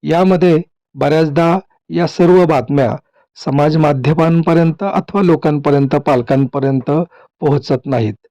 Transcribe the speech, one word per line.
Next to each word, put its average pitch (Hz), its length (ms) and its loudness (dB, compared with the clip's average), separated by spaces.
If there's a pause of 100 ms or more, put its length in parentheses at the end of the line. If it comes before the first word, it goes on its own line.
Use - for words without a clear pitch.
यामध्ये 175 580 2 (320)
बऱ्याचदा 156 640 0 (300)
या 165 180 -2
सर्व 175 380 4
बातम्या 135 500 0 (500)
समाज 147 320 0
माध्यमांपर्यंत 160 1040 0 (100)
अथवा 185 280 -4
लोकांपर्यंत, 147 760 0
पालकांपर्यंत 135 960 -2 (480)
पोहोचत 143 460 -2
नाहीत. 117 460 -4